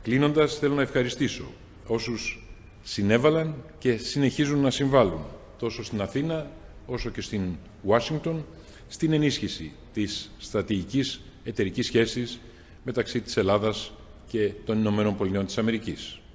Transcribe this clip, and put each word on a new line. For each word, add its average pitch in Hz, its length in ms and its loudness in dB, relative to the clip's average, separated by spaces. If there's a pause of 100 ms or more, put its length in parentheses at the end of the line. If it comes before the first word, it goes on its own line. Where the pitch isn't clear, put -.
Κλείνοντας, 147 560 4
θέλω 143 160 2
να 143 80 2
ευχαριστήσω 127 600 0 (420)
όσους 113 600 -4 (360)
συνέβαλαν 151 720 2 (240)
και 123 180 2
συνεχίζουν 143 640 2
να 139 100 4
συμβάλλουν 120 540 4 (340)
τόσο 117 260 -6
στην 107 160 -4
Αθήνα, 147 500 -2 (360)
όσο 120 240 -4
και 107 100 -8
στην 92 360 -2 (260)
Ουάσιγκτον, 151 640 2 (440)
στην 160 240 0
ενίσχυση 120 600 0 (200)
της - 460 -4
στρατηγικής 104 840 -2 (240)
εταιρικής 110 420 -2
σχέσης 117 540 0 (440)
μεταξύ 120 360 -2
της - 160 -4
Ελλάδας 104 560 2 (360)
και 104 240 0 (120)
των 110 140 0
Ηνωμένων 104 380 2
Πολιτειών 98 300 0
της - 120 -4
Αμερικής. 110 600 -2 (160)